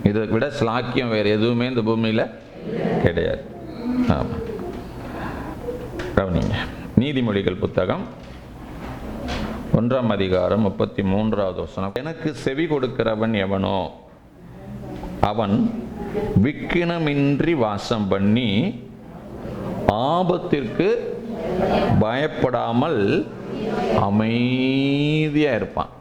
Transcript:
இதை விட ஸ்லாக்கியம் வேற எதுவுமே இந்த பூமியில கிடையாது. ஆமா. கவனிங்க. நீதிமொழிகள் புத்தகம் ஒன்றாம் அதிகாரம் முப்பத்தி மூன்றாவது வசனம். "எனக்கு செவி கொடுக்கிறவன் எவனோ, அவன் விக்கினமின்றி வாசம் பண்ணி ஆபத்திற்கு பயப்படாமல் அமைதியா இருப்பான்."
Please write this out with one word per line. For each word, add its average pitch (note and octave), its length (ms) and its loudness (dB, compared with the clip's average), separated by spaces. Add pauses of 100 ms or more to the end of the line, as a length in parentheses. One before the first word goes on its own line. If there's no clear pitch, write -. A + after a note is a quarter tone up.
இதை G#2+ 240 4
விட A2+ 320 2
ஸ்லாக்கியம் A#2+ 500 0
வேற G#2+ 200 2
எதுவுமே A#2 400 2
இந்த A#2+ 120 0
பூமியில A2+ 500 2 (680)
கிடையாது. E2+ 400 2 (680)
ஆமா. - 340 0 (1700)
கவனிங்க. D#2+ 380 2 (460)
நீதிமொழிகள் G#2+ 600 2
புத்தகம் G2 640 -2 (1600)
ஒன்றாம் A#2+ 280 2
அதிகாரம் F#2+ 540 2
முப்பத்தி G2+ 420 0
மூன்றாவது G2 560 2
வசனம். F#2+ 340 -4
"எனக்கு D3+ 400 -4
செவி C#3 320 0
கொடுக்கிறவன் A2+ 680 0
எவனோ, G2 580 0 (1300)
அவன் G#2+ 640 2 (580)
விக்கினமின்றி D#3+ 1120 2
வாசம் G#2+ 520 0
பண்ணி G#2 760 2 (1040)
ஆபத்திற்கு D3+ 1080 2 (1040)
பயப்படாமல் B2 1300 2 (720)
அமைதியா C3+ 1500 2
இருப்பான்." F#2+ 360 -2 (120)